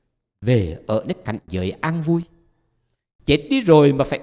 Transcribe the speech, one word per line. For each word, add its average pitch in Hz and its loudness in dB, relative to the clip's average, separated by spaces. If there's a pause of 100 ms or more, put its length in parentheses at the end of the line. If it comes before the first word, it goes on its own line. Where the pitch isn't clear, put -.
(400)
về 101 -2
ở 110 -4
nơi - -6 (100)
cảnh 110 -8 (100)
giới 92 -6
an 165 -6
vui. 170 -2 (1000)
Chết 147 0
đi 269 0
rồi 151 6
mà 135 4
phải - -6